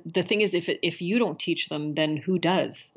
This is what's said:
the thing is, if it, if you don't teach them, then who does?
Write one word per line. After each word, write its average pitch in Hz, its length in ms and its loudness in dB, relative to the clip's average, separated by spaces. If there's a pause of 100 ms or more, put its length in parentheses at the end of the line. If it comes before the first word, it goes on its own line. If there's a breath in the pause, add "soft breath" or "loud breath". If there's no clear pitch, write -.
the 170 180 0
thing 208 180 2
is, 202 140 2
if 170 140 0
it, 151 120 -2
if 165 200 -2
you 190 180 0
don't 208 200 0
teach - 300 -2
them, 151 240 -4
then 156 240 2
who 185 220 0
does? - 580 0